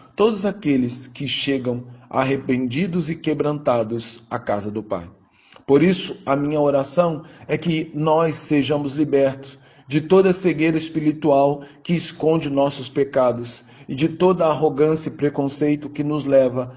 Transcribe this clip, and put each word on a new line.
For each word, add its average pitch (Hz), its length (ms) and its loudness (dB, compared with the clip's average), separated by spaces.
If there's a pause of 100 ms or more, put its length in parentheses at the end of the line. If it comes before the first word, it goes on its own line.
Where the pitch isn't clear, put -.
(140)
todos 208 320 2
aqueles 139 640 -2
que - 180 -10
chegam 123 580 -2 (240)
arrependidos 135 1000 -2
e - 60 -6
quebrantados 139 1120 -2
à 120 80 -4
casa 104 320 -4
do 107 120 -6
Pai. 90 280 -8 (560)
Por 143 160 6
isso, 180 420 0
a 135 120 0
minha 147 240 0
oração 143 640 0 (240)
é 151 100 0
que 160 340 -2
nós 156 440 2
sejamos 143 560 0
libertos 135 680 0 (300)
de 147 120 0
toda 190 320 6
cegueira 160 460 0
espiritual 147 840 2 (200)
que 175 100 -2
esconde 160 560 0
nossos 139 400 0
pecados 123 760 -2 (240)
e 143 60 -8
de 147 140 0
toda 175 380 2
arrogância 151 640 0
e 131 40 -8
preconceito 147 800 -2
que 147 140 -6
nos 147 200 -2
leva 131 520 2